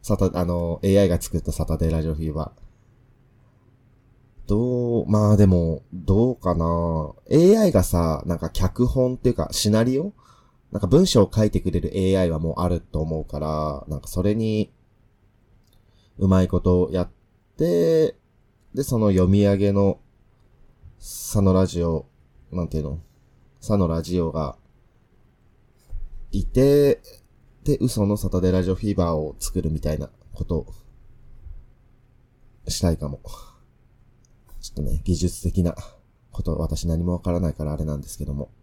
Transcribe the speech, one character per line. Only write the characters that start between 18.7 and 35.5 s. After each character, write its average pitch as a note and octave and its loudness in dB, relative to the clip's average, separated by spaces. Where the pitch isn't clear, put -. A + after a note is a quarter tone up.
で、 C#3 -4
そ A#2 -2
の G#2+ 4
読 F#2 4
み G2+ 4
上 G2+ 4
げ G2+ 2
の、 G2 2
佐 - -4
野 F#2+ 6
ラ F#2 4
ジ E2+ -4
オ E2 -2
な E2+ -4
ん D#2 -8
て D#2+ -6
い - -2
う - -6
の？ D2 -8
サ G#2+ 0
の F#2 2
ラ E2 -2
ジ F2 -2
オ E2 -2
が D2+ -6
い G2 -2
て、 C#3+ 4
で、 D3 0
嘘 G#2+ 0
の G#2 0
サ G2+ -4
タ F2+ 0
デ F#2 2
ー - 2
ラ F#2 2
ジ F#2 -2
オ F#2 0
フ - -6
ィ G#2+ -2
ー - -2
バ E2+ 0
ー - -2
を D#2 -6
作 - -4
る D#2+ -4
み D2+ -4
た D2+ -2
い D2+ -4
な C#2 -10
こ - -10
と、 D#2 -4
し - -6
た F2 2
い D#2 -2
か D2+ -8
も。 C#2 -12
ち - -16
ょ - -20
っ - -12
と D2+ -6
ね、 C#2+ -2
技 F2+ 0
術 E2+ -4
的 F2 0